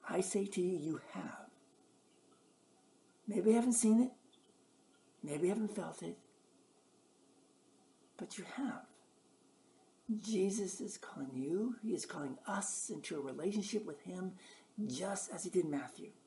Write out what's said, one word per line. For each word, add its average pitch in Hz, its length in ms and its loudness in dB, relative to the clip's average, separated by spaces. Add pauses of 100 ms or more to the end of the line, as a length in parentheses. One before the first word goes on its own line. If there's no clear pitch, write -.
I 170 140 2
say 196 240 0
to 196 140 -2
you, 180 180 2
you 151 220 -2 (120)
have. - 380 -10 (1800)
Maybe 208 220 6
you 226 60 10
haven't 240 180 6
seen 220 260 8
it, 254 100 6 (1120)
maybe 147 220 -2
you 180 60 6
haven't 208 260 0
felt 165 260 -6
it, 170 140 -8 (2000)
but - 220 -10
you 185 60 -8 (120)
have. 254 300 -4 (1400)
Jesus 202 580 0
is 214 160 -6
calling 135 380 -10
you, 185 480 0
he 220 100 0
is 165 140 -2
calling 143 400 -6
us - 460 -2
into 156 240 -6
a 147 40 -2
relationship 190 640 -2
with 151 160 -8
him, 185 320 -6 (540)
just 190 440 -4
as 180 140 -8
he 180 60 -4
did 180 160 4
Matthew. 143 420 -6 (180)